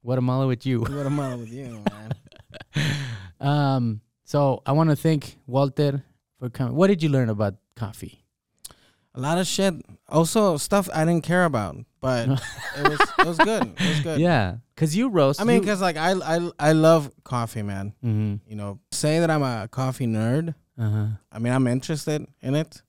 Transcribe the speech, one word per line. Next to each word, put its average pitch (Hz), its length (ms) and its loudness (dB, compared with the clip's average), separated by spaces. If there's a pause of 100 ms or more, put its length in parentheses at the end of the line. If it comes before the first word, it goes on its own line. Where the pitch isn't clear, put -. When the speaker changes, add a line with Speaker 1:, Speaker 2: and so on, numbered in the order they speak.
Speaker 1:
Guatemala 127 420 0
with 127 200 -2
you. 120 180 0
Speaker 2:
Guatemala 139 540 -4
with 113 140 -14
you, 120 380 -14
man. 107 240 -10 (600)
Speaker 1:
<laughs> 147 200 0 (440)
Um, 135 600 0 (240)
so 143 400 0
I 131 80 -2
wanna 156 240 4
thank 160 400 -2 (100)
Walter 139 580 0 (340)
for 123 100 -8
coming. 123 280 -4
What 180 100 6
did 190 160 2
you 160 60 0
learn 131 200 2
about 104 280 -2 (180)
coffee? - 500 -12 (920)
Speaker 2:
A 127 60 -12
lot 156 180 0
of 185 100 0
shit. 196 260 0 (340)
Also, 170 500 2
stuff 196 360 0
I 156 100 2
didn't 170 200 2
care 180 200 2
about, 110 320 -2 (240)
but 123 280 -2
Speaker 1:
<laughs> - 500 -4
Speaker 2:
it 143 100 2
was, - 120 0 (180)
it 381 80 6
was 165 120 -2
good. 220 240 4 (180)
It 185 80 2
was 160 120 2
good. 151 200 -2
Speaker 1:
Yeah, 120 360 2 (200)
'cause 156 180 0
you 240 140 2
roast. 147 320 4
Speaker 2:
I 208 40 0
mean, 233 160 6
Speaker 1:
You 180 80 -2
Speaker 2:
'cause, 196 140 0
like, 175 140 0
I, 165 160 2
I, 170 460 -2
I 147 140 4
love 156 380 6 (140)
coffee, 117 380 -4
man. 101 320 -6 (100)
Speaker 1:
Mm-hmm. 107 440 -2
Speaker 2:
You 107 80 -14
know, 101 220 -10 (140)
say 151 260 0
that 170 120 2
I'm 151 120 0
a 117 280 -4
coffee 131 360 -4
nerd. 120 480 -2 (240)
Speaker 1:
Uh-huh. 107 280 0 (260)
Speaker 2:
I - 80 -14
mean, 120 120 0
I'm 131 140 2
interested 147 580 -4 (180)
in 131 120 -2
it 156 340 -4